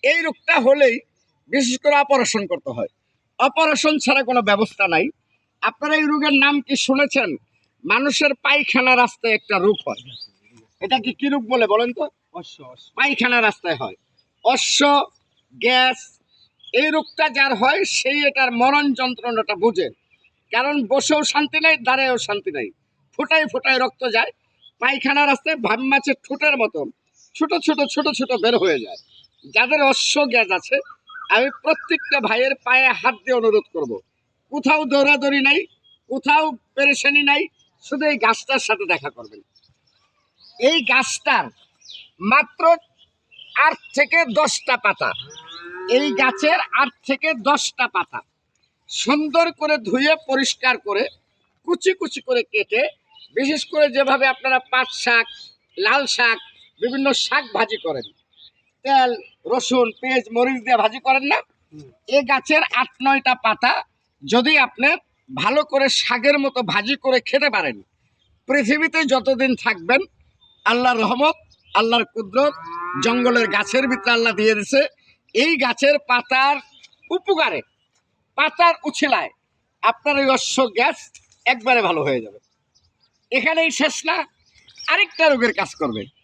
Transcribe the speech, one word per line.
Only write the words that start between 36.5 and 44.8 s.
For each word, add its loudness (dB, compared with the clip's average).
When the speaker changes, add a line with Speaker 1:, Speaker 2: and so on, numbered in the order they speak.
Speaker 1:
পেরেশানি 2
নাই, 2
শুধু -4
এই 0
গাছটার 0
সাথে -4
দেখা -2
করবেন। -18
এই 2
গাছটার 0
মাত্র 0
আট 2
থেকে 2
দশটা 0
পাতা, -2